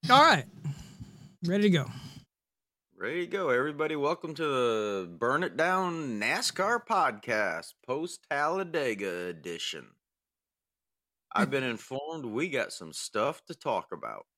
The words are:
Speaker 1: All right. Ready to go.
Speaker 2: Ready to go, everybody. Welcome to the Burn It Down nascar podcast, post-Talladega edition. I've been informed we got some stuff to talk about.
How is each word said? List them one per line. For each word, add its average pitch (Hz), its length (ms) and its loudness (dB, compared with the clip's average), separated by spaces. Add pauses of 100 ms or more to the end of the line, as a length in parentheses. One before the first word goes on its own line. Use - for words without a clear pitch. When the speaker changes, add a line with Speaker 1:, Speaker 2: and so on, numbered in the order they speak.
(100)
Speaker 1:
All 269 140 12
right. 233 200 6 (1000)
Ready 196 200 2
to 208 60 8
go. 147 160 4 (1080)
Speaker 2:
Ready 117 240 -4
to 175 60 -4
go, 170 240 0
everybody. 147 460 2
Welcome 156 380 -2
to 156 80 -4
the 110 680 2 (100)
Burn 131 260 2
It 156 120 -4
Down 165 640 0
nascar 190 640 0
podcast, 107 920 0 (120)
post-Talladega 143 1400 -2
edition. 82 580 -8 (1500)
I've 104 180 0
been 135 120 0
informed 135 600 -8
we 120 240 -4
got 135 240 -4
some 80 200 -14
stuff 117 540 -2
to 170 80 -12
talk 110 380 -4
about. 57 340 -10 (120)